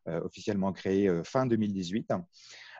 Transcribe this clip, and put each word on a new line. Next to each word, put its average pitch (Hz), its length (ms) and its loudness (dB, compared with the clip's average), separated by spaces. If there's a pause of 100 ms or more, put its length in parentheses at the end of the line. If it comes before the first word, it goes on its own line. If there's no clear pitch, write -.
euh, 82 120 -2
officiellement 95 520 -2
créée, 98 340 2
euh, 85 160 4
fin 131 220 0
deux 117 100 2
mille 104 180 0
dix-huit. 95 380 -2 (680)